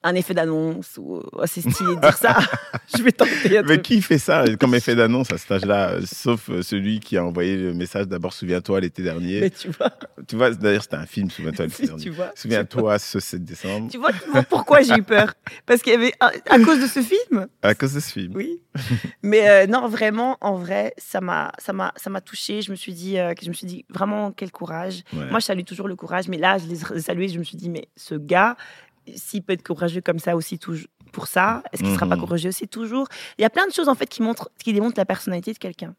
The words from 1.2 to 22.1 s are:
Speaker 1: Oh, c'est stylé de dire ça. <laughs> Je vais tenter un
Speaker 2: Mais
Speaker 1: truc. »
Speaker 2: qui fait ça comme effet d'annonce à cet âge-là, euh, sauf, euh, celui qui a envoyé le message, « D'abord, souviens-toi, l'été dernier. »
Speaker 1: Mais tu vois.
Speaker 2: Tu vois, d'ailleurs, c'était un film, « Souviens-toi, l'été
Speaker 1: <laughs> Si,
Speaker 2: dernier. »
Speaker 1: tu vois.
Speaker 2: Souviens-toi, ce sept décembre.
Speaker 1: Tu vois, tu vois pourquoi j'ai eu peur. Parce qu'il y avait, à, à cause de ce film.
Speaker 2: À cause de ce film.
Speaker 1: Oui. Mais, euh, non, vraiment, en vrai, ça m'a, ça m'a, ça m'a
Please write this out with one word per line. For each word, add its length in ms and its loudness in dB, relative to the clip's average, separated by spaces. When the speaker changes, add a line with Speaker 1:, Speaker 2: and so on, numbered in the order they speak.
Speaker 1:
Oh, 120 -6
c'est 140 -6
stylé 340 0
de 60 -4
dire 160 8
ça. 220 4
<laughs> 340 -8
Je 60 -2
vais 80 6
tenter 460 2
un 60 4
Speaker 2:
Mais 40 -2
Speaker 1:
truc. » 160 6
Speaker 2:
qui 180 4
fait 160 4
ça 280 2
comme 160 4
effet 220 2
d'annonce 380 4
à 40 -2
cet 140 -8
âge-là, 380 2
euh, 160 -2
sauf, 440 -2
euh, 120 -4
celui 400 -2
qui 160 -4
a 80 0
envoyé 320 -2
le 160 -2
message, « 340 -4
D'abord, 240 -6
souviens-toi, 480 -2
l'été 240 -4
dernier. » 380 -4
Speaker 1:
Mais 80 2
tu 200 -10
vois. 220 -2
Speaker 2:
Tu 120 -8
vois, 140 4
d'ailleurs, 320 2
c'était 120 -8
un 100 -10
film, « 260 -4
Souviens-toi, 340 -6
l'été 100 -8
Speaker 1:
<laughs> 80 -8
Si, 40 -2
Speaker 2:
dernier. » 180 -8
Speaker 1:
tu 60 -8
vois. 220 -8
Speaker 2:
Souviens-toi, 640 0
ce 220 -4
sept 240 -8
décembre. 480 -8
Speaker 1:
Tu 60 -12
vois, 160 0
tu 180 -8
vois 120 4
pourquoi 400 6
j'ai 120 4
eu 80 4
peur. 300 4
Parce 160 4
qu'il 100 2
y 60 8
avait, 240 2
à, 100 6
à 100 10
cause 220 8
de 60 0
ce 140 -2
film. 460 0
Speaker 2:
À 140 6
cause 180 -2
de 60 -4
ce 100 -8
film. 280 -8
Speaker 1:
Oui. 240 -8
Mais, 280 4
euh, 180 10
non, 220 2
vraiment, 500 -2
en 160 -2
vrai, 420 -4
ça 220 -8
m'a, 380 -4
ça 160 -10
m'a, 240 -4
ça 120 -12
m'a 120 -8